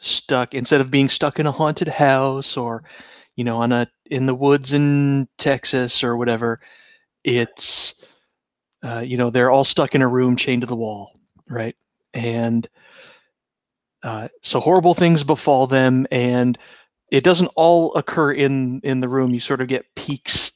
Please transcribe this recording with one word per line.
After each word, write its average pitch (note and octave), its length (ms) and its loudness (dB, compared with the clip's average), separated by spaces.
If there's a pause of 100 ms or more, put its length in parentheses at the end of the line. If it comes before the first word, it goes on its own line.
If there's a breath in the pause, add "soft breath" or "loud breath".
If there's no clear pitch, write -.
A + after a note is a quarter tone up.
stuck, - 520 -2
instead C3+ 280 2
of C3 100 -2
being C#3 180 2
stuck - 300 -2
in D3+ 80 -2
a C#3+ 40 0
haunted D#3 360 -2
house C3+ 680 0
or, A#2 260 -8 (520 loud breath)
you A#2+ 80 -6
know, A#2 140 -2
on A#2+ 140 0
a, A#2+ 160 0 (180)
in C3 200 -4
the C3 100 0
woods C#3 380 2
in C#3+ 540 2 (100)
Texas C3 680 -2
or A#2+ 140 -2
whatever, A#2 420 -2 (640 soft breath)
it's, - 800 -2 (800 soft breath)
uh, A#2 160 -8
you B2+ 180 -6
know, B2 120 0
they're B2 220 2
all C3+ 120 4
stuck C#3 320 0
in C3+ 60 4
a B2+ 60 4
room B2+ 280 2
chained B2 260 -2
to A#2+ 60 -6
the A#2+ 80 -6
wall, G#2+ 440 -10 (300)
right? A#2 260 -8 (380)
And, A#2 540 -2 (1400 soft breath)
uh, A2+ 240 -10 (160)
so - 160 -2
horrible F3 340 4
things E3 300 4
befall C#3 420 2
them, C3 460 2
and B2 480 0 (500 soft breath)
it C#3 140 2
doesn't F3 320 4
all E3+ 400 4
occur D3 380 0
in, C3+ 500 -2
in C3 160 -2
the B2+ 100 -4
room. B2+ 240 0
You A#2+ 60 -2
sort C3 220 -4
of B2+ 60 -2
get - 280 -6
peeks - 600 -4